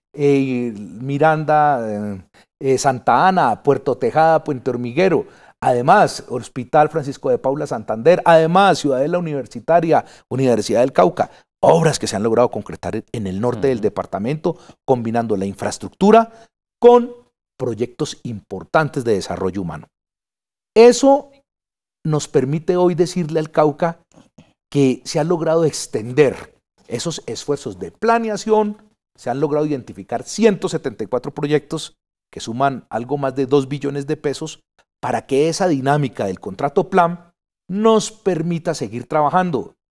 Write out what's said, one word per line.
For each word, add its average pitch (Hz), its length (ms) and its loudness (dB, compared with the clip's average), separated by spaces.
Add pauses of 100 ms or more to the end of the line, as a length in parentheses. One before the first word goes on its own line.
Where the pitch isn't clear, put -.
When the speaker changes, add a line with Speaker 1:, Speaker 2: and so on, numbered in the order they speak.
(140)
Speaker 1:
eh, 135 640 0
Miranda, 143 1040 0 (340)
eh, 92 80 -14 (380)
eh, 135 160 2
Santa 127 500 2
Ana, 156 340 0
Puerto 135 360 0
Tejada, 156 480 2
Puente 131 240 -6
Hormiguero. 123 560 0 (360)
Además, 139 680 4
Hospital 127 600 0
Francisco 139 400 -6
de 123 80 2
Paula 143 300 -4
Santander, 117 560 0
además, 170 560 4
Ciudadela 143 380 0
Universitaria, 156 880 0 (240)
Universidad 117 500 2
del 135 140 2
Cauca, - 380 -2 (300)
obras 156 380 4
que - 80 -6
se - 80 -4
han 101 80 -4
logrado 117 280 2
concretar 101 600 -8
en 107 160 -6
el 95 140 -6
norte 120 260 -2
del 127 120 0
Speaker 2:
Ujú. 101 40 -6
Speaker 1:
departamento, 151 720 -4 (280)
combinando 117 500 -2
la 98 100 -4
infraestructura 196 840 2 (480)
con 240 340 6 (440)
proyectos 120 680 -6
importantes 123 800 -4
de 113 100 2
desarrollo 92 480 -4
humano. 80 260 -10 (880)
Eso 247 560 6 (760)
nos 151 240 -2
permite 156 480 0
hoy 180 180 2
decirle 160 460 -2
al 156 100 -8
Cauca 165 480 0 (720)
que 135 320 2
se - 160 -4
han 151 80 -2
logrado 165 380 0
extender 123 920 -2 (320)
esos - 380 -8
esfuerzos 117 540 -8
de 90 120 -10
planeación, 214 840 -2 (400)
se - 120 -10
han 135 120 -4
logrado 151 240 0
identificar 117 580 -8
ciento 202 460 0
setenta 135 340 -6
y 98 40 -8
cuatro 123 260 -4
proyectos 151 640 -4 (340)
que - 80 -16
suman 127 500 -4
algo 123 280 -6
más 135 180 -4
de 135 120 -2
dos 135 200 2
billones 139 400 -6
de 151 80 -4
pesos 151 460 -8 (400)
para 117 240 -4
que 143 240 2
esa 180 180 0
dinámica 139 580 0
del 92 140 -6
contrato 139 500 -2
plan 175 440 0 (360)
nos 214 420 2
permita 170 600 -4
seguir 120 340 -10
trabajando 147 680 0 (160)